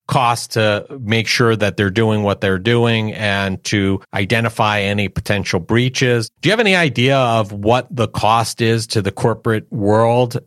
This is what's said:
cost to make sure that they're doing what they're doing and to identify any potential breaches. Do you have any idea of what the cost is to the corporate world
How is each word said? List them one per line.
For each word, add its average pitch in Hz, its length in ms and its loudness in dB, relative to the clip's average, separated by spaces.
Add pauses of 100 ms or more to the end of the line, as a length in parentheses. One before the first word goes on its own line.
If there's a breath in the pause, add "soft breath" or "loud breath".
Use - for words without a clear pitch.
cost 120 460 0
to 107 320 0 (160)
make 110 260 -2
sure 113 300 2
that 101 180 -2
they're 101 140 0
doing 107 340 0
what 98 160 0
they're 95 180 0
doing 113 560 0
and 98 520 -2
to 98 340 0 (140)
identify 107 680 0
any 101 300 -2
potential 98 500 -2
breaches. 120 720 0 (100)
Do 143 80 -2
you 175 40 2
have 220 100 0
any 202 160 2
idea 135 400 2
of 113 340 0
what 110 420 0
the 113 140 -2
cost 113 540 0
is 113 260 0
to 107 140 -2
the 95 100 -2
corporate 110 580 -2
world 117 760 2